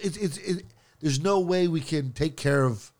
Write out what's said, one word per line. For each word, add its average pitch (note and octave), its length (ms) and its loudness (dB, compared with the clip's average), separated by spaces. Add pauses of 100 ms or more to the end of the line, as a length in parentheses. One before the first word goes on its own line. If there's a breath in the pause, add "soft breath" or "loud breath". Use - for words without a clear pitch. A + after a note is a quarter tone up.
it, E3+ 160 -4
it, F3 160 -2 (100)
it, F3+ 180 -4 (340 soft breath)
there's C#3 200 0
no G3 200 2
way F3+ 280 2
we D#3+ 140 0
can C#3 300 -2
take D3+ 260 -2
care C#3+ 260 2
of A#2+ 360 -2